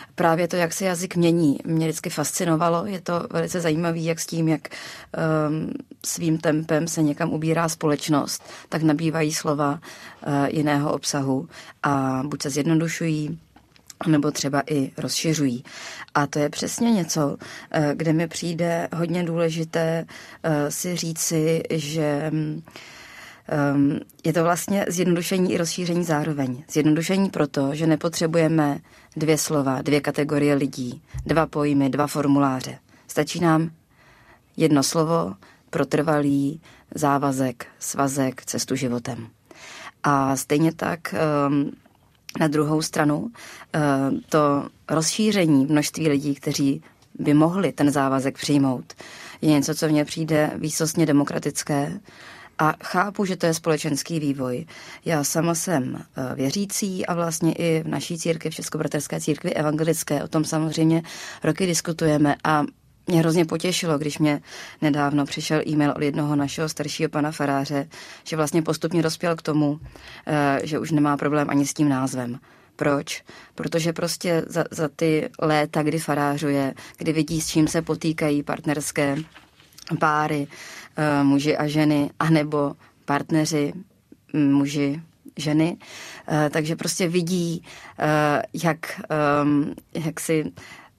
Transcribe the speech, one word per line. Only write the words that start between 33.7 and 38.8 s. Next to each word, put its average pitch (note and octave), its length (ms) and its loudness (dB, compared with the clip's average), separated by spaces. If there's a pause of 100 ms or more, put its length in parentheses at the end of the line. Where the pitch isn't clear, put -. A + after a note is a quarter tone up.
jedno D3+ 260 4
slovo E3 520 0 (360)
pro C#3 160 0
trvalý D3 760 2 (340)
závazek, C#3 720 0 (120)
svazek, C3+ 640 -2
cestu - 320 -4
životem. A#2+ 520 -6 (760)